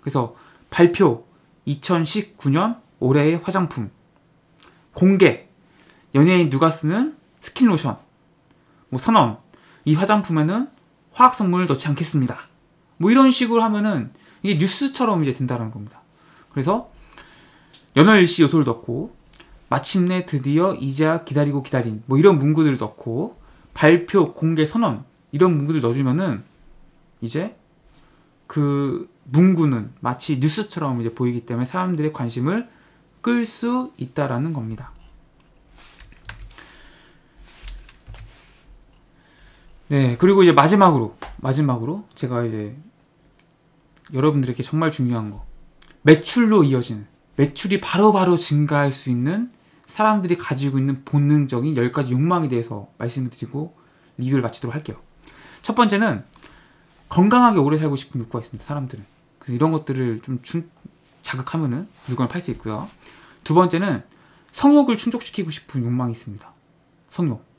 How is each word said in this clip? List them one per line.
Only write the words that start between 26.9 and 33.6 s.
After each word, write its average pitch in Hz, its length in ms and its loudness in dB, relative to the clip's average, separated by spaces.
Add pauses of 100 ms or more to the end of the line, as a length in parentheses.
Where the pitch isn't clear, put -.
이제 147 360 -8 (880)
그 143 640 -4 (160)
문구는 147 760 2
마치 127 380 -4
뉴스처럼 151 640 -4
이제 113 140 -6
보이기 120 320 -4
때문에 120 180 -4
사람들의 156 480 -4
관심을 139 560 -4 (540)
끌 240 240 -2
수 247 500 -6